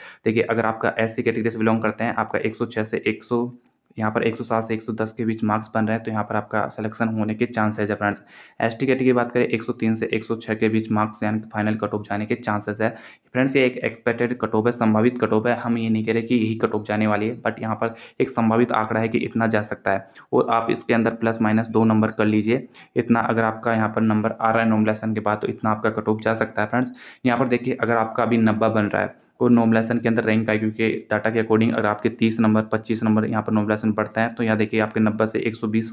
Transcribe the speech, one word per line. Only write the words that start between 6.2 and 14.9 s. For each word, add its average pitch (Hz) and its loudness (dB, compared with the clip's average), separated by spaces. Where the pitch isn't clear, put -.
पर 110 -4
आपका 104 -2
सिलेक्शन 110 -4
होने 107 -2
के 117 -2
चांसेस 107 0
है 104 -2
फ्रेंड्स। 104 -2
एसटी 113 -2
कैटेगरी 131 2
की 127 6
बात 120 0
करें, 123 2
एक 113 -2
सौ 117 -4
तीन 113 0
से 110 -2
एक 113 -2
सौ 113 -4
छः 113 -6
के 110 0
बीच 110 0
मार्क्स 107 -2
यानी 107 -2
कि - -12
फाइनल 107 -2
कट 107 -4
ऑफ 104 -4
जाने 104 -6
के 120 -2
चांसेस 107 -4
है। 110 2
फ्रेंड्स, 135 2
ये 131 4
एक 123 -2
एक्सपेक्टेड 117 -2
कट 113 -2
ऑफ 110 2
है, 120 2
संभावित 113 2